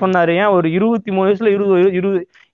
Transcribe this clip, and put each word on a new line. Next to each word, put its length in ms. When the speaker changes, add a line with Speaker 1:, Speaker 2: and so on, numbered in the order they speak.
Speaker 1:
ம். 20
Speaker 2:
சொன்னாரு? 340
ஏன் 80
ஒரு 280
இருபத்தி 400
மூணு 180
வயசுல, 160
இருபது, 460